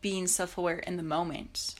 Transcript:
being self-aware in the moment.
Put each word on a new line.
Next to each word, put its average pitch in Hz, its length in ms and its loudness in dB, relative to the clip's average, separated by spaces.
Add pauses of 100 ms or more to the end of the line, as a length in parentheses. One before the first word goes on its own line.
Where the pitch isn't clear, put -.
being 190 260 0
self-aware 175 520 2
in 180 180 -2
the 165 60 -2
moment. 160 760 -2